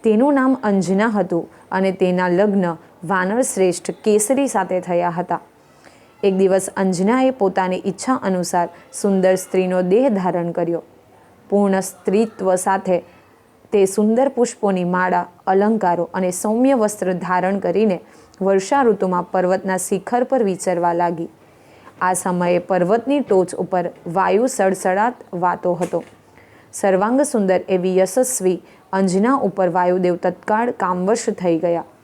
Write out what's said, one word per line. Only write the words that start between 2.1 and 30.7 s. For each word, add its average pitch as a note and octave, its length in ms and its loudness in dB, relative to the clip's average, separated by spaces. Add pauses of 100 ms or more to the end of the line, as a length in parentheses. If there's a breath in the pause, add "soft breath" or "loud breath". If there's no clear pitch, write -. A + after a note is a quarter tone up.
લગ્ન F3+ 500 2 (260 loud breath)
વાનર F#3+ 380 -2
શ્રેષ્ઠ F#3 500 -2
કેસરી A3 560 0
સાથે F#3 320 -2
થયા F3 300 -2
હતા. F3 300 -4 (840 soft breath)
એક F#3+ 140 2
દિવસ F#3+ 400 2
અંજનાએ G3 540 2
પોતાની F#3+ 540 -2
ઈચ્છા G3 280 -4
અનુસાર F3+ 560 -2 (320 loud breath)
સુંદર F#3+ 340 2
સ્ત્રીનો F#3 460 -2
દેહ G#3+ 280 2
ધારણ F3+ 420 -2
કર્યો. E3+ 320 -4 (680 soft breath)
પૂર્ણ G3 300 2
સ્ત્રીત્વ F#3+ 760 -2
સાથે F#3 440 0 (720 soft breath)
તે G3+ 140 4
સુંદર A3 440 2
પુષ્પોની G#3+ 540 -2
માળા, F3+ 420 0 (220)
અલંકારો F#3+ 680 0
અને F#3 180 -2
સૌમ્ય A3+ 420 0
વસ્ત્ર F#3+ 400 -2
ધારણ F#3 460 -2
કરીને F#3 400 0 (420 loud breath)
વર્ષા G3 420 2
ઋતુમાં F#3 480 0
પર્વતના F#3 460 0
શિખર G#3+ 460 -2
પર B3 200 0
વિચરવા F3 500 0
લાગી. E3+ 360 -2 (720 loud breath)
આ F#3 120 0
સમયે F3+ 460 0
પર્વતની G3+ 600 0
ટોચ F#3 360 0
ઉપર F3 340 -4 (180)
વાયુ F#3 380 2
સડસડાટ G3 680 0 (200)
વાતો F3+ 400 -2
હતો. F3 300 -4 (680 loud breath)
સર્વાંગ G#3 480 2
સુંદર G3 480 0
એવી F#3 280 0
યશસ્વી F#3 640 0 (320 loud breath)
અંજના F#3+ 400 2
ઉપર G3 360 0
વાયુદેવ F3+ 460 0
તત્કાળ G#3+ 560 -2